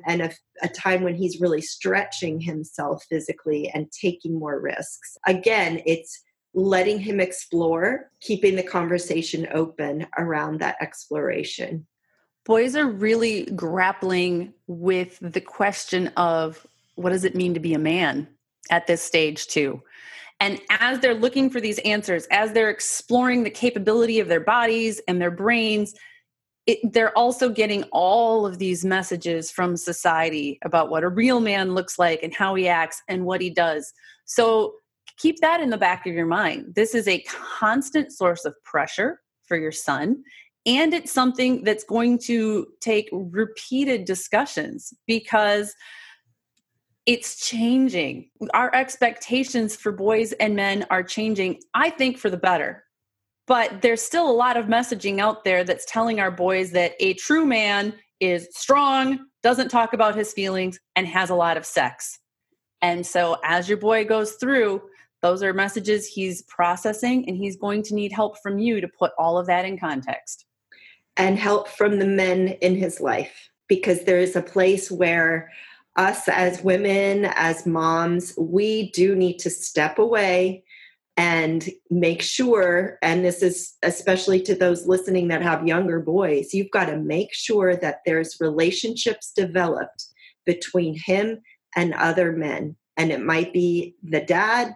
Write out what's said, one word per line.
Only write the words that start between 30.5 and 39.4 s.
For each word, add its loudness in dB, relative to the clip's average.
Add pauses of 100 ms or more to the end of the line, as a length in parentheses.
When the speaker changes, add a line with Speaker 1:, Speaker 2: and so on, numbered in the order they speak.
Speaker 2:
about 2
what 0
a 0
real 2
man 0
looks -4
like 2
and -8
how -2
he 0
acts 0
and -4
what -2
he -4
does. -2 (340)
So 2 (420)
keep 0
that 2
in -2
the -2
back 0
of -6
your -2
mind. -2
This 2
is 0
a 0
constant -2
source 0
of -6 (100)
pressure -2 (260)